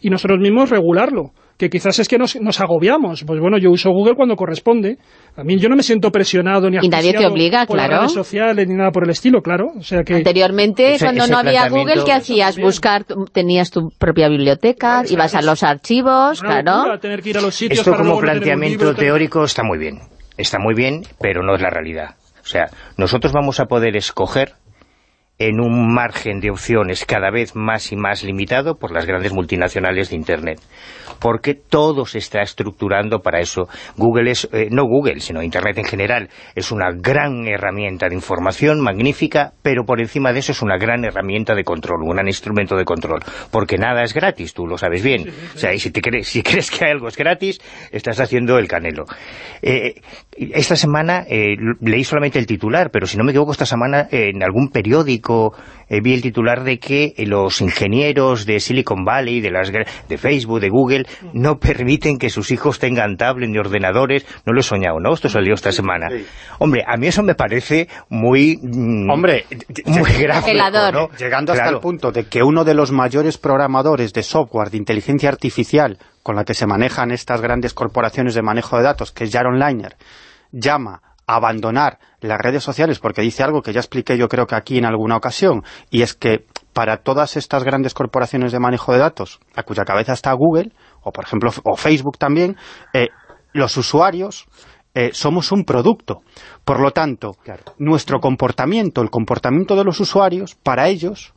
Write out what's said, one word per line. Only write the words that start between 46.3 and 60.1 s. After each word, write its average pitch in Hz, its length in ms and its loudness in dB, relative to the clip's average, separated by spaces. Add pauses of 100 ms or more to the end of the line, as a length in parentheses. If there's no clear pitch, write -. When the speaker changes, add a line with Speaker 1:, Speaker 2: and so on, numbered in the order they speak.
Speaker 3:
crees - 280 -2
que - 160 -2
algo 143 220 -2
es - 100 -14
gratis, 175 420 -2 (320)
estás 110 280 -4
haciendo 123 360 2
el 104 120 2
canelo. 82 360 -6 (560)
Eh, 127 400 -2 (380)
esta - 380 0
semana, 160 520 0
eh, 104 280 0 (260)
leí 113 220 2
solamente 143 340 0
el 117 80 -2
titular, 117 440 0
pero 95 160 -2
si 92 120 -6
no 110 60 2
me 135 80 2
equivoco, 147 200 2
esta 131 140 -2
semana, 135 440 0
eh, 110 240 0
en 98 80 -4
algún 113 280 0
periódico, 123 560 0 (640)
eh, 104 140 0
vi 127 120 4
el 127 80 -2
titular 120 400 0
de 127 160 -2
que, 143 380 -2
eh, 107 100 -4
los 98 340 0
ingenieros 123 840 0
de 107 140 0
Silicon 117 440 -2
Valley, 120 360 0
de 104 100 -2
las 95 220 -2
gra-, 110 140 -2 (220)
de 123 100 -6